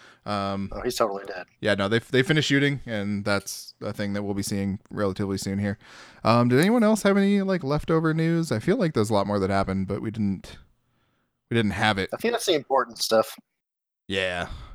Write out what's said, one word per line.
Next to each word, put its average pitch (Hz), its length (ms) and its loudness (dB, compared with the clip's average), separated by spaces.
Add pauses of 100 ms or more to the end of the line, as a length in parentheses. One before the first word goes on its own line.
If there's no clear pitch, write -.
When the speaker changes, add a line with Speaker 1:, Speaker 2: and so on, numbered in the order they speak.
(260)
Speaker 1:
Um, 98 460 -4
Speaker 2:
Oh, 101 100 -10
he's 120 140 -4
totally 101 300 0
dead. 95 200 -12 (140)
Speaker 1:
yeah, 104 160 2
no, 98 120 0
they, 113 120 2
they 127 220 0
finished 151 280 2
shooting, 139 360 2
and 104 400 -4
that's - 560 -4
a 107 120 -6
thing 101 200 -6
that 101 100 -4
we'll 101 120 -4
be 98 80 -4
seeing 98 360 -4 (120)
relatively 98 480 -2
soon 98 180 -4
here. 101 220 -2 (440)
Um, 120 260 4
did 127 100 6
anyone 220 240 4
else 214 200 4
have 196 140 4
any, 196 240 4
like, 190 220 -2
leftover 156 500 0
news? 165 380 0
I 110 80 0
feel 190 180 2
like 170 160 0
there's 110 160 2
a 113 40 0
lot 101 120 4
more 101 140 0
that 95 100 2
happened, 95 380 0
but 98 140 -4
we 113 100 -6
didn't, 101 460 -4 (920)
we 117 60 -2
didn't 107 160 2
have 107 260 2
it. 92 160 -2
Speaker 2:
I - 40 -4
think 233 160 -2
that's 220 120 -2
the 190 80 4
important 123 460 -2
stuff. - 360 2 (720)
Speaker 1:
Yeah. 92 420 -2 (260)